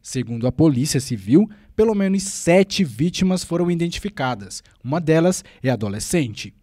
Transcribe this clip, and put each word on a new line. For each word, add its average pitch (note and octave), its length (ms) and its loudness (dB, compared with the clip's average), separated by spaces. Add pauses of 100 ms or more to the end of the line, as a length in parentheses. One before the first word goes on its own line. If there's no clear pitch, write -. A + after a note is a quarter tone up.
Segundo A#2 460 -6
a B2 60 0
Polícia C#3+ 480 2
Civil, B2 500 2 (260)
pelo A3 180 2
menos G3 280 0
sete F#3+ 600 2
vítimas F3 600 0
foram F3 260 -2
identificadas. D#3 920 -4 (200)
Uma D3 180 -4
delas E3 440 2 (180)
é B2+ 60 0
adolescente. G#2+ 960 -4